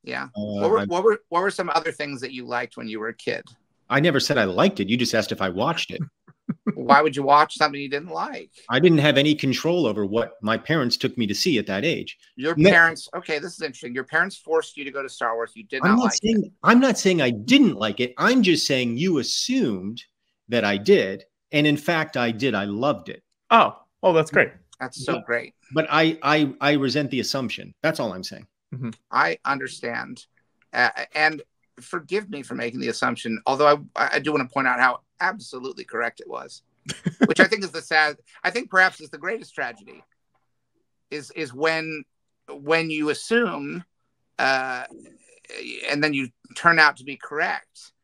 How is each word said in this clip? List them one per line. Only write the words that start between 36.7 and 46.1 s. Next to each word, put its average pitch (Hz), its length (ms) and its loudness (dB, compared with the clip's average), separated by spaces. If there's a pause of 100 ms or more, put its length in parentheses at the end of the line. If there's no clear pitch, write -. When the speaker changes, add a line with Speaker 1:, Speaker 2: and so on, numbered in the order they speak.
Speaker 3:
<laughs> - 320 -2
Speaker 1:
which - 140 -2
I 190 60 8
think 202 180 -2
is 175 80 -10
the 160 100 -10
sad, 151 360 0 (260)
I 185 80 -2
think 240 180 -8
perhaps 185 320 2
is 151 80 -20
the 160 80 -16
greatest 180 380 -10
tragedy, 117 480 -10 (1080)
is, 147 220 -12
is 147 240 -8
when, 160 480 -2 (460)
when 151 420 0
you 151 180 -2
assume, 170 720 -2 (560)
uh, 131 440 -2 (1080)
and 147 140 0
then 151 100 0